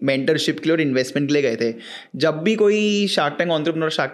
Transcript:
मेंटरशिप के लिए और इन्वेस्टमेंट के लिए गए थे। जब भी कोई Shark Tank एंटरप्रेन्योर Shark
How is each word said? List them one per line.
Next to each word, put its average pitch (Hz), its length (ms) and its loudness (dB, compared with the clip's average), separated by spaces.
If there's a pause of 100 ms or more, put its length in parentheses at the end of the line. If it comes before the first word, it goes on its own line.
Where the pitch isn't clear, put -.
मेंटरशिप 139 560 0
के - 40 -10
लिए 156 80 0
और 165 100 2
इन्वेस्टमेंट 135 480 0
के 143 40 0
लिए 143 80 4
गए 120 140 0
थे। 113 200 -2 (400)
जब 156 240 0
भी 208 160 2
कोई 208 520 2
Shark 156 240 0
Tank 170 220 -2
एंटरप्रेन्योर 160 380 0
Shark 143 220 -2